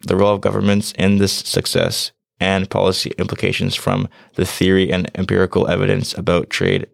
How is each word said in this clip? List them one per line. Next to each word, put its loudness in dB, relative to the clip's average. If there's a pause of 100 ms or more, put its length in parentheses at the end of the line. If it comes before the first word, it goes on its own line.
the 0
role 4
of -2
governments 0
in 4
this 2
success, -2 (300)
and 0
policy 0
implications -2
from -2 (260)
the 0
theory 2
and 0
empirical 0
evidence -2
about 0
trade 0